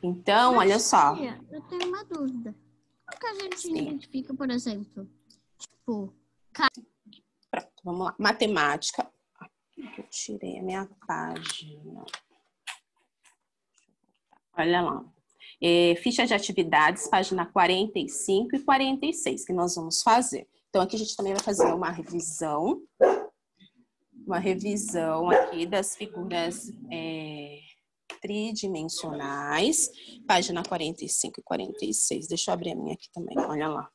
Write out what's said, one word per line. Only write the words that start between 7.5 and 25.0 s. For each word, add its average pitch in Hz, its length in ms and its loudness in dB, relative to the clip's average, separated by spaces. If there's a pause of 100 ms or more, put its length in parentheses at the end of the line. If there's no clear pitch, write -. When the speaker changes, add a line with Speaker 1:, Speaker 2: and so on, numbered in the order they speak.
Speaker 1:
Pronto, - 220 -8 (100)
vamos 180 240 -4
lá. - 120 -4
Matemática. 175 920 2 (840)
Eu 202 140 -14
tirei 196 480 -8
a 185 40 -10
minha 190 240 -6 (200)
página. 160 960 -8 (2500)
Olha 170 300 2
lá. 143 280 -4 (500)
É, 170 360 6
ficha 240 300 2
de 226 80 2
atividades, 170 720 2
página 185 380 2
quarenta 185 520 2
e 151 120 -4
cinco 208 440 0
e 277 80 -2
quarenta 269 440 2
e 330 80 0
seis, - 280 -4
que 180 120 -4
nós 175 200 0
vamos 165 280 -4
fazer. - 440 4 (220)
Então, 190 140 2
aqui 190 140 -2
a - 20 -2
gente 214 180 -6
também 196 160 -2
vai 196 100 -2
fazer 196 300 2
uma 170 180 -2
revisão. 170 920 -4 (1400)
Uma 175 120 -2
revisão 185 920 0